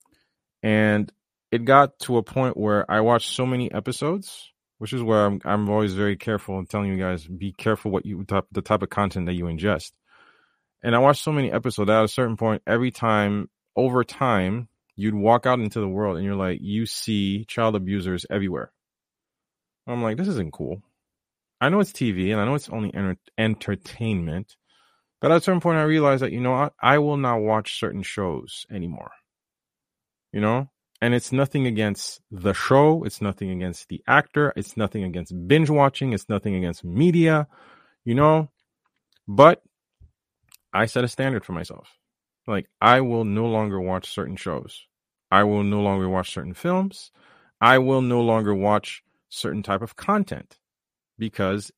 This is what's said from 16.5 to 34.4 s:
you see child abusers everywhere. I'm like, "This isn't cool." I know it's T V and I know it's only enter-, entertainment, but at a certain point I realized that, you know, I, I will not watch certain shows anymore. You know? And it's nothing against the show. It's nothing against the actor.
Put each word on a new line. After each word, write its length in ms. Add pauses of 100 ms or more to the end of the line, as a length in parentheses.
you 240
see 580
child 320
abusers 540
everywhere. 420 (1160)
I'm 160
like, 140
"This 120
isn't 240
cool." 300 (800)
I 80
know 120
it's 120
T 200
V 200
and 80
I 40
know 100
it's 160
only 220
enter-, 260 (200)
entertainment, 1200 (640)
but 100
at 80
a 20
certain 200
point 180
I 40
realized 400
that, 100
you 80
know, 140
I, 160 (120)
I 160
will 180
not 240
watch 380
certain 240
shows 680
anymore. 420 (1200)
You 80
know? 280 (320)
And 140
it's 160
nothing 360
against 540 (100)
the 220
show. 520
It's 160
nothing 300
against 380
the 180
actor. 500